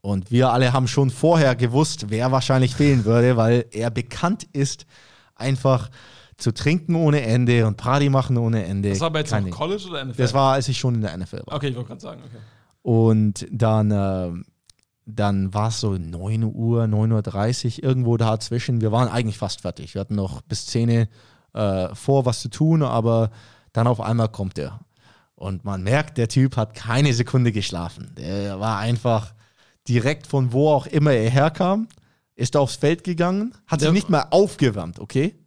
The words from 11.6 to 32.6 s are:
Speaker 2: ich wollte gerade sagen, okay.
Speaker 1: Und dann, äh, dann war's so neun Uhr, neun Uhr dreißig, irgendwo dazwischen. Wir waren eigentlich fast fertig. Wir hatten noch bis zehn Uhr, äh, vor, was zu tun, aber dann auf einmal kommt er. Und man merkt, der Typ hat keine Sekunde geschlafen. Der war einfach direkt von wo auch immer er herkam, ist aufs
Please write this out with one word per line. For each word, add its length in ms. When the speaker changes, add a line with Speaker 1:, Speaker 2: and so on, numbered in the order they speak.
Speaker 2:
ich 80
wollte 120
gerade 120
sagen, 240
okay. 140
Speaker 1:
Und 720
dann, 400
äh, 500
dann 480
war's 240
so 180
neun 460
Uhr, 460
neun 240
Uhr 100
dreißig, 600
irgendwo 340
dazwischen. 640
Wir 100
waren 180
eigentlich 300
fast 220
fertig. 340
Wir 60
hatten 160
noch 260
bis 240
zehn 240
Uhr, 160
äh, 340
vor, 320
was 140
zu 80
tun, 340
aber 480
dann 140
auf 140
einmal 300
kommt 280
er. 220
Und 280
man 200
merkt, 340
der 80
Typ 300
hat 180
keine 400
Sekunde 380
geschlafen. 640
Der 420
war 200
einfach 540
direkt 400
von 240
wo 180
auch 160
immer 260
er 160
herkam, 600
ist 200
aufs 200